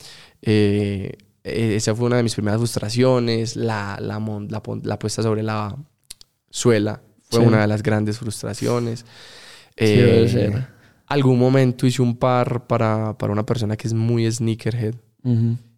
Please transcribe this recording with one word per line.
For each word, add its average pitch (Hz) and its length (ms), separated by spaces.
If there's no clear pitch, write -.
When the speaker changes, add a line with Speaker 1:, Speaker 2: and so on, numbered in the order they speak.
Speaker 1:
Eh, 101 760
eh, 113 320
esa 110 220
fue 120 100
una 120 120
de 120 40
mis 117 120
primeras 104 260
frustraciones, 117 960
la, 104 440
la 107 200
mon-, 107 280
la 107 140
pon-, 110 220
la 104 160
puesta 110 240
sobre 107 180
la 107 340
suela 107 520
fue 117 100
Speaker 2:
Sí. 117 60
Speaker 1:
una 107 160
de 104 40
las 107 160
grandes 107 360
frustraciones. 117 840
Speaker 2:
Sí, 113 100
debe 113 380
Speaker 1:
Eh, 120 40
Speaker 2:
ser. 120 380
Speaker 1:
algún 131 320
momento 131 480
hice 127 160
un 120 160
par 123 480
para, 110 500
para 107 160
una 107 140
persona 113 300
que - 120
es 113 60
muy 113 360
sneakerhead 113 640
Speaker 2:
Ujú. 117 320